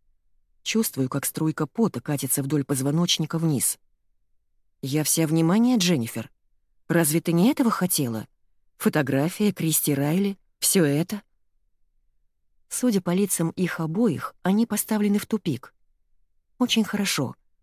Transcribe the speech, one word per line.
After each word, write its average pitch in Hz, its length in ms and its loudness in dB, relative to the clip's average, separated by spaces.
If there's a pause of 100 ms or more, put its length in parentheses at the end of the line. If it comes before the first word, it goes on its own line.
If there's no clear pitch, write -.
(640)
Чувствую, 135 480 -2
как - 160 -4
струйка 156 400 -2
пота 196 340 -2
катится 139 420 -2
вдоль 143 220 0
позвоночника 151 720 0
вниз. 160 420 0 (1000)
«Я 143 240 -2
вся 160 220 2
внимание, 180 500 4
Дженнифер. 151 540 0 (580)
Разве 165 320 2
ты 170 120 -2
не 180 180 4
этого 262 200 2
хотела? 127 560 -2 (520)
Фотография 151 760 0
Кристи 156 400 -2
Райли, 170 460 -2 (200)
всё 175 280 2
это?» 165 340 -2 (1500)
Судя 214 320 0
по 175 100 -2
лицам 180 380 0
их - 280 -4
обоих, 160 640 -2
они 202 220 2
поставлены 208 540 0
в - 80 -4
тупик. - 480 -4 (840)
Очень 226 260 2
хорошо. 185 520 -2 (260)